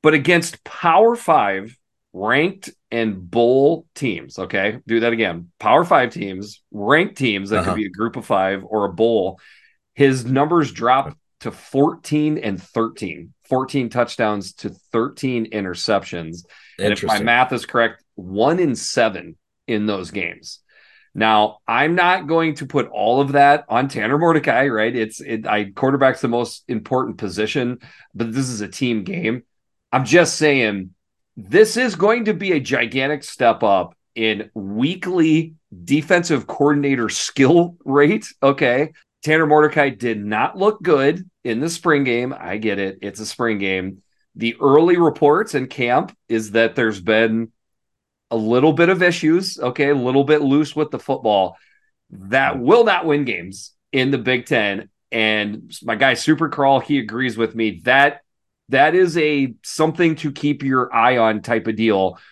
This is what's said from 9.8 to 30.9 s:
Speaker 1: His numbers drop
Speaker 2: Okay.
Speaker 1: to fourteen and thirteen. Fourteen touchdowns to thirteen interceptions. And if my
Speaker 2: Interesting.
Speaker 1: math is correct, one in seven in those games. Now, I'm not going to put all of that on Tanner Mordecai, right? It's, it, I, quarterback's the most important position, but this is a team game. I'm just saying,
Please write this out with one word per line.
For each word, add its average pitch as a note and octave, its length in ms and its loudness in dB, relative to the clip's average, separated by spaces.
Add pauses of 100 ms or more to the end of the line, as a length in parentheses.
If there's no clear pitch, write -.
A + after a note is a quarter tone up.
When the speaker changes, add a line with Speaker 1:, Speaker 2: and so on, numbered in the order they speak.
Speaker 1:
His C3 280 2
numbers C#3 480 0
drop A2 360 0
Speaker 2:
Okay. - 80 -16 (240)
Speaker 1:
to A2+ 120 -10
fourteen D3+ 840 -2
and G2 240 -6
thirteen. F#2 720 -8 (120)
Fourteen C3 440 -4
touchdowns G#2+ 640 -4
to - 160 -12 (220)
thirteen A#2+ 580 -4
interceptions. F2+ 960 -6 (320)
And G#2 160 0
if - 80 -8
my G#2+ 140 -2
Speaker 2:
Interesting. G#2 100 -4
Speaker 1:
math B2 260 2
is A#2+ 140 -6
correct, A#2 380 -2 (100)
one G#2 460 -2
in D3 160 0
seven F#2 640 -2 (280)
in G#2+ 220 -2
those F#2+ 240 -6
games. - 480 -10 (560)
Now, G#2+ 420 2 (100)
I'm C#3+ 280 0
not F3+ 320 0
going E3 280 0
to C#3+ 120 -12
put C3 220 -4
all A#2 320 0
of C#3 100 -2
that C#3+ 380 4
on B2+ 180 0
Tanner B2 320 -2
Mordecai, D3 480 2
right? A2+ 280 0
It's, A2 240 -4
it, A2 280 -8
I, G#2 240 -2
quarterback's C3+ 500 2
the B2+ 60 -2
most A#2 400 -4
important B2 500 -4
position, A2 640 -4 (340)
but A#2 180 -6
this B2+ 180 -4
is A2 120 -8
a G2+ 60 -8
team A2 360 -2
game. B2+ 380 -6 (500)
I'm C3+ 140 0
just D#3 300 4
saying, A2 580 0 (440)